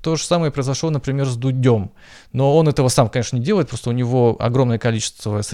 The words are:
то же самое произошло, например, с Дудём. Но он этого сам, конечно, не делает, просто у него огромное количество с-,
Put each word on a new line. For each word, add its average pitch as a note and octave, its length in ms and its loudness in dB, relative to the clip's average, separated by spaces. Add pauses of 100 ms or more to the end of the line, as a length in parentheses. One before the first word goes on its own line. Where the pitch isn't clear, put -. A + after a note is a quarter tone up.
то D#3+ 140 -2
же - 80 -6
самое E3+ 280 0
произошло, C#3 380 -2
например, C#3 360 -2
с B2 100 -4
Дудём. B2 540 2 (420)
Но C#3 240 2
он D#3+ 120 4
этого C3+ 200 2
сам, C#3 200 2
конечно, B2+ 280 -4
не A#2+ 80 -2
делает, F3+ 240 0
просто A#2 220 -8
у - 20 -2
него A#2+ 480 2
огромное A#2+ 380 2
количество G#2+ 640 -4
с-, - 120 -10